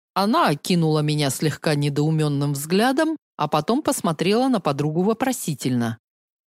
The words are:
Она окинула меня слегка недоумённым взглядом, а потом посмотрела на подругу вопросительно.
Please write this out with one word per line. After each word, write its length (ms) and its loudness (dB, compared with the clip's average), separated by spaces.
Она 360 2
окинула 500 2
меня 300 0
слегка 440 -2
недоумённым 800 0
взглядом, 640 0
а 100 -2
потом 340 0
посмотрела 680 0
на 100 2
подругу 420 0
вопросительно. 960 -2